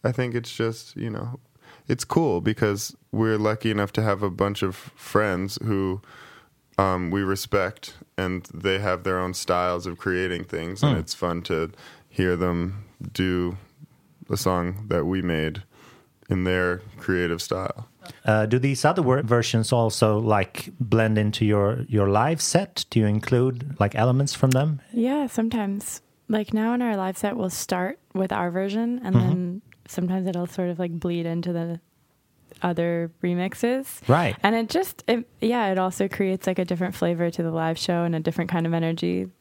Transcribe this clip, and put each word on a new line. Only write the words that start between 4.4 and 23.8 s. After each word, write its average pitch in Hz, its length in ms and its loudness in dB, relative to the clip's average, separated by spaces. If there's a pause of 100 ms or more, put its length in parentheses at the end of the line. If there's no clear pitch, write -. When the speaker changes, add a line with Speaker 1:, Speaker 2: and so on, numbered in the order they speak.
Speaker 1:
of 95 140 -2 (200)
friends 98 680 0
who, 98 380 -2 (760)
um, 92 340 2
we 98 120 0
respect, 95 720 -2 (220)
and 92 260 -4 (100)
they 95 260 0
have 92 240 -2
their 92 160 0
own 90 140 -4
styles 90 540 0
of 85 100 -8
creating 90 460 -2
things, 85 400 -6
and 147 100 4
Speaker 2:
Hmm. 80 60 0
Speaker 1:
it's - 160 -6
fun 87 280 -4
to 82 280 -2 (380)
hear 90 260 2
them 90 480 -2 (300)
do 90 440 -2 (720)
a - 60 0
song 92 540 -2
that 80 160 0
we 92 160 -2
made 80 420 -2 (680)
in 92 140 0
their 90 380 0 (180)
creative 87 420 0
style. 95 460 -6 (380)
Speaker 2:
Uh, 107 200 4
do 120 140 2
these 135 240 0
other 170 180 4
wor-, 127 220 4
versions 117 480 2
also, 110 480 4
like, 107 500 0 (120)
blend 110 360 4
into 107 280 2
your, 104 420 2
your 101 220 4
live 135 320 2
set? - 480 0
Do 113 100 4
you 107 60 6
include, 123 760 2
like, 101 160 2